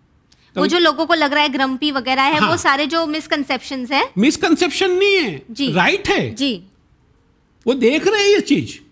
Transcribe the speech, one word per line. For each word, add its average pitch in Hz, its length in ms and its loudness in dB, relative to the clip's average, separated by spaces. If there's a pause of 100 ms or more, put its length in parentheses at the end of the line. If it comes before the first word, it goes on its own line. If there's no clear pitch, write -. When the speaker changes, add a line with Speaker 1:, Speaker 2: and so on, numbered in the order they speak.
(560)
Speaker 1:
तो - 60 0
Speaker 2:
वो 302 60 2
जो 330 120 2
लोगों 320 260 2
को 339 80 2
लग 294 200 0
रहा 294 100 2
है 302 60 0
ग्रम्पी 269 420 -2
वगैरह 262 300 -2
है, 302 180 2
Speaker 1:
हाँ। 214 100 2
Speaker 2:
वो 339 80 0
सारे 294 300 0
जो 330 180 -2
मिसकंसेप्शंस 285 840 -6
हैं। 311 260 -2
Speaker 1:
मिसकंसेप्शन 330 720 2
नहीं 392 240 2
है, 202 360 -2
Speaker 2:
जी। 269 200 -4
Speaker 1:
राइट 233 380 0
है। 214 260 -2
Speaker 2:
जी। 233 280 -4 (1040)
Speaker 1:
वो 247 60 2
देख 277 340 2
रहे 415 160 2
हैं 403 60 4
ये 403 100 4
चीज। - 420 -2 (100)